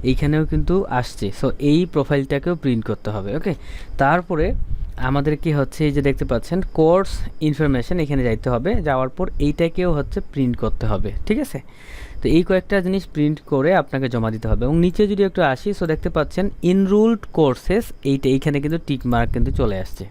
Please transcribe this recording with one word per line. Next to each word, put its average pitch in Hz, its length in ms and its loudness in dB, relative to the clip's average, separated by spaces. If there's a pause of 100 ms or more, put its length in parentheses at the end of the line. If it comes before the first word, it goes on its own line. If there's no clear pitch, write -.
এইখানেও 151 420 2
কিন্তু 156 440 2
আসছে। 120 420 -4 (100)
So 127 180 2
এই 151 260 4
প্রোফাইলটাকেও 143 680 0
প্রিন্ট 123 300 -2
করতে 107 240 -6
হবে, 104 280 -4
ওকে। 170 160 -2 (440)
তারপরে 165 560 0 (440)
আমাদেরকে 143 580 0
হচ্ছে 143 300 0
এই 147 60 2
যে 143 100 0
দেখতে 139 240 0
পাচ্ছেন 127 360 -2 (120)
কোর্স 175 380 4 (300)
ইনফরমেশন, 151 580 0
এখানে 139 240 0
যাইতে 117 260 0
হবে। 156 320 0
যাওয়ার 131 280 0
পর 113 200 -4 (100)
এইটাকেও 165 540 0
হচ্ছে 147 280 -2
প্রিন্ট 123 360 -2
করতে 113 280 0
হবে, 101 260 2 (140)
ঠিক 220 140 0
আছে। 233 200 -6 (600)
তো 113 80 0
এই 165 140 6
কয়েকটা 185 380 2
জিনিস 185 260 -2
প্রিন্ট 151 380 0
করে 151 300 2
আপনাকে 135 340 0
জমা 113 220 0
দিতে 110 160 -6
হবে। 107 180 2
এবং 151 140 2
নিচে 185 280 4
যদি 202 160 2
একটু 185 180 0
আসি, 139 300 0
so 196 140 -2
দেখতে 160 240 -2
পাচ্ছেন 165 400 0 (140)
enrolled 196 600 4 (140)
courses, 165 480 2 (180)
এইটা, 139 260 2
এইখানে 139 320 2
কিন্তু 151 260 -2
টিক 135 180 -2
মার্ক 123 280 2
কিন্তু 127 180 2
চলে 110 280 0
আসছে - 320 -8